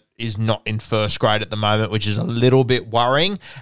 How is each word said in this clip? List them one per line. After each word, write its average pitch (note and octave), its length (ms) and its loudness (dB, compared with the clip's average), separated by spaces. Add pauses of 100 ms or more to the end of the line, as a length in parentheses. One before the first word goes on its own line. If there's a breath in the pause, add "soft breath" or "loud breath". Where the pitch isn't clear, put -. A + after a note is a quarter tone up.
(180)
is A2+ 200 -6
not A2 280 0
in G#2+ 120 -4
first G#2+ 400 -2
grade G#2+ 240 2
at G#2 80 -6
the G#2+ 60 -4
moment, G#2+ 340 0
which G#2 160 -2
is G#2+ 100 -2
a A2 60 -2
little B2+ 400 4
bit A#2+ 240 0
worrying. C3 540 0 (220 loud breath)